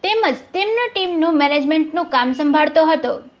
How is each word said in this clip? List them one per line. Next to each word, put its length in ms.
તેમજ 480
તેમની 380
ટીમનું 520
મેનેજમેન્ટનું 720
કામ 200
સંભાળતો 580
હતો. 220